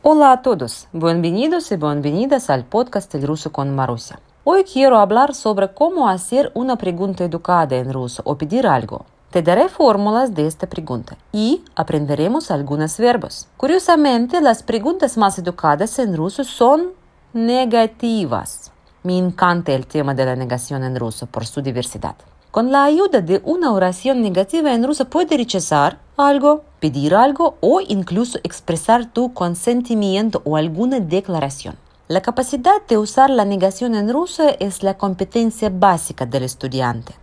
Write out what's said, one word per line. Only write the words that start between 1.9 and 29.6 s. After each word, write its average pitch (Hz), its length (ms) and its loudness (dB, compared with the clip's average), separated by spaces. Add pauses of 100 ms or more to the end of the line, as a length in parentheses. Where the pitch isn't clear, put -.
al 127 160 0
podcast 220 480 -4
El 139 140 -4
Ruso 156 240 -6
con 139 240 -4
Marusia. 127 440 -4 (240)
Hoy 381 200 4
quiero 262 340 4
hablar 226 380 4
sobre 196 360 0
cómo 311 380 2
hacer 190 460 -2
una 247 220 -2
pregunta 180 480 -4
educada 165 500 0
en 127 180 -4
ruso 127 320 -6
o 147 100 -2
pedir 165 300 -2
algo. 127 400 -2 (240)
Te 175 140 0
daré 214 260 4
fórmulas 220 640 2
de 151 140 0
esta 160 180 -6
pregunta 127 500 -8 (160)
y 226 320 0 (120)
aprenderemos 156 760 -2
algunos 147 480 -4
verbos. 240 580 -2
Curiosamente, 302 880 2
las 240 220 4
preguntas 269 520 -2
más 196 220 2
educadas 175 640 -2
en 202 180 -2
ruso 190 260 -4
son 302 500 2 (380)
negativas. 226 1400 -2 (320)
Me 180 120 -2
encanta 175 580 0
el 131 120 -2
tema 139 300 -2
de 131 100 0
la 127 100 -2
negación 127 500 -6
en 127 100 -4
ruso 120 320 -6
por - 180 -8
su - 160 -8
diversidad. 123 540 -8 (340)
Con 240 220 0
la 277 120 4
ayuda 302 380 4
de 175 240 -2
una 320 260 0
oración 196 520 0
negativa 214 500 0
en 233 100 0
ruso 277 220 -2
puede 320 320 0
rechazar 175 640 0 (180)
algo, 285 460 4 (160)
pedir 147 340 0
algo 277 480 4
o 285 180 4
incluso 208 640 -2
expresar 226 720 -2
tu 247 200 -2
consentimiento 208 1120 -2